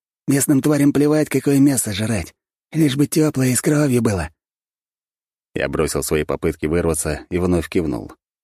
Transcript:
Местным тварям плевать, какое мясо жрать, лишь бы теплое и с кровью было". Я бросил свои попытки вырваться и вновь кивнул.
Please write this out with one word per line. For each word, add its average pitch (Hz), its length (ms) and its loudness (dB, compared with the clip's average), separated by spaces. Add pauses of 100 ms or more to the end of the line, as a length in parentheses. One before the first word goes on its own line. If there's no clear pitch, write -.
(280)
Местным 135 340 2
тварям 147 300 2
плевать, 147 360 2
какое 139 300 2
мясо 135 340 2
жрать, 104 420 -4 (380)
лишь 147 240 0
бы 143 100 2
теплое 143 420 0
и 127 60 0
с - 80 -2
кровью 147 400 2
было". 95 280 -2 (1200)
Я 69 140 -4
бросил 73 340 -2
свои 76 220 -2
попытки 78 420 -4
вырваться 80 640 -4
и 90 80 -2
вновь 87 300 -2
кивнул. 69 440 -4 (320)